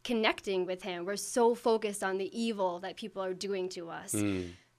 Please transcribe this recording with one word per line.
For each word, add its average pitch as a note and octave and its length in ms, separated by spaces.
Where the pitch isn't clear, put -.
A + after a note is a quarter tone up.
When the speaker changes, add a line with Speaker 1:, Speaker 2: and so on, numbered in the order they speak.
Speaker 1:
connecting G#3+ 600
with F#3 160
him. F3 240
We're G3+ 120
so A#3 360
focused A3 500
on F#3+ 140
the F#3+ 240
evil G3 380
that F#3 160
people G3 260
are F#3 140
doing F#3+ 340
to F3 200
us. E3 240
Speaker 2:
Mm. G2 380